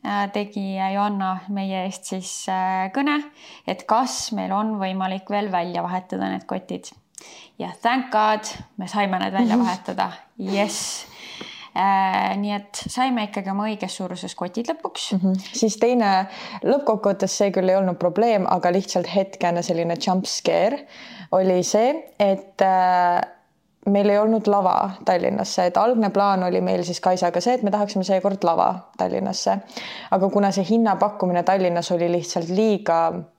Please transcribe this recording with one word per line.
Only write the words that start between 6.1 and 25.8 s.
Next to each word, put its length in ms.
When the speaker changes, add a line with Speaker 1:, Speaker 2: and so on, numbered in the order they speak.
Speaker 1:
need 160
kotid. 460
Ja 120
thank 300
God, 340
me 100
saime 320
need 140
välja 220
Speaker 2:
Mhm. 100
Speaker 1:
vahetada. 460
Yes. 680
Äh, 640
nii 180
et 180
saime 400
ikkagi 240
oma 160
õiges 280
suuruses 400
kotid 340
lõpuks. 440
Speaker 2:
Mhm. 200
Siis 240
teine, 500
lõppkokkuvõttes 640
see 140
küll 180
ei 60
olnud 220
probleem, 500
aga 240
lihtsalt 360
hetkene 560
selline 360
jump 260
scare 600
oli 320
see, 260
et, 420
äh, 580
meil 220
ei 80
olnud 300
lava 440
Tallinnasse, 600
et 120
algne 320